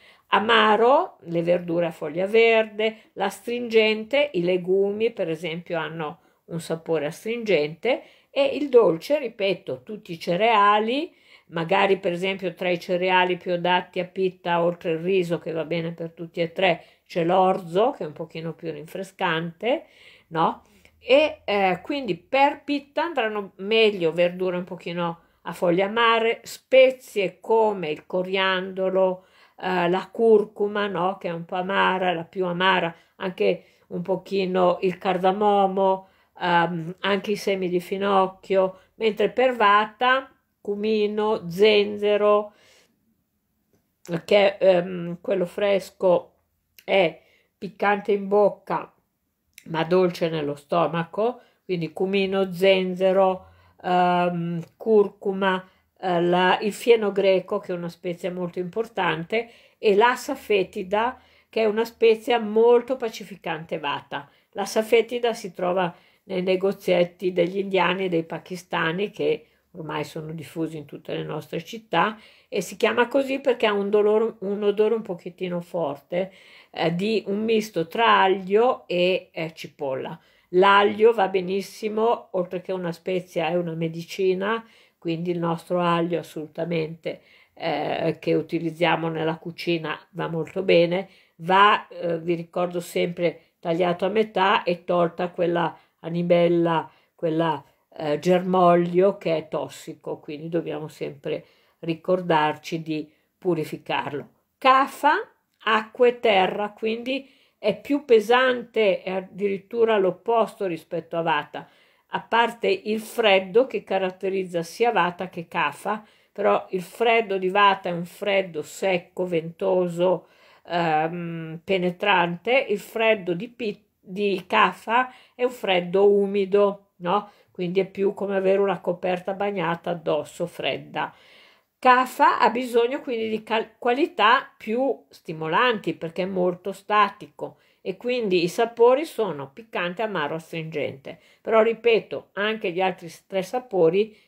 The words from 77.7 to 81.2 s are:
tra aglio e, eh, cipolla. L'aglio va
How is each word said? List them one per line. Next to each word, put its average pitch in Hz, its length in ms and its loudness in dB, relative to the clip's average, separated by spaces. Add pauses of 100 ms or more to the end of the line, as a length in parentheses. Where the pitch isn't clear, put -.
tra 214 340 4
aglio 196 640 2
e, 180 440 0
eh, 160 220 -8
cipolla. 139 640 -8 (340)
L'aglio 202 600 6
va 196 140 2